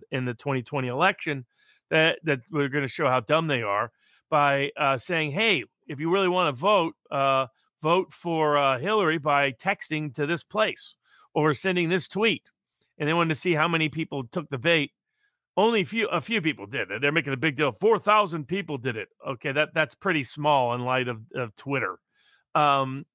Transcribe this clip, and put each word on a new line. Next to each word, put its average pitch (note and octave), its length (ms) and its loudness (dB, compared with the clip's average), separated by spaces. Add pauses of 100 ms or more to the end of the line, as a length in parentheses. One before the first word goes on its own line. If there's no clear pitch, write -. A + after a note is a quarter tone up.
(100)
in C3 120 -2
the B2 120 -4
twenty C3 260 -4
twenty C3 260 -4
election C#3+ 580 -2 (440)
that, D#3+ 340 2
that C#3+ 180 -2 (100)
we're C#3+ 180 0
gonna C#3 180 -2
show D3+ 200 -2
how B2+ 120 4
dumb D#3+ 280 0
they B2+ 160 0
are G#2 280 0 (380)
by, C#3+ 480 2
uh, C3+ 200 0
saying, D#3 340 -4
"Hey, F3+ 320 0 (240)
if C#3 120 -10
you D#3+ 120 -2
really F#3+ 160 2
wanna F3+ 240 2
vote, E3 420 2 (160)
uh, C3+ 380 2 (340)
vote F3 320 0
for, D#3 440 0
uh, C#3 200 2
Hillary E3+ 400 0
by C#3+ 360 2
texting D#3 600 -6
to D3 140 -4
this E3 160 -4
place - 520 -4 (380)
or D3+ 220 2
sending F3+ 340 0
this F3 180 0
tweet." G3 360 0 (560)
And D3 100 0
they D#3+ 40 2
wanted E3 200 2
to - 60 -4
see F3+ 140 0
how D#3 140 2
many D#3+ 220 0
people C#3 380 -6
took E3 240 -8
the C3+ 80 -6
bait. D#3 320 0 (680)
Only A3 240 4
a E3 40 0
few, A3 240 -2
a E3+ 120 -2
few G#3+ 200 -2
people D#3 260 -4
did. A2 220 -6 (120)
They're C#3+ 100 2
making C#3+ 220 -2
a C3 40 -4
big C#3+ 180 -2
deal. C#3+ 160 0
Four G#3+ 260 2
thousand F3+ 500 0
people E3+ 300 -4
did A#2+ 200 -4
it. G2+ 120 -8 (180)
Okay, C#3 240 -6
that, D3+ 220 0
that's D#3 220 -2
pretty D#3+ 280 -2
small C#3 520 0
in B2 60 -4
light B2+ 260 -2
of, A2+ 140 -8 (120)
of B2 220 -6
Twitter. A#2+ 420 -4 (580)
Um, C#3 580 2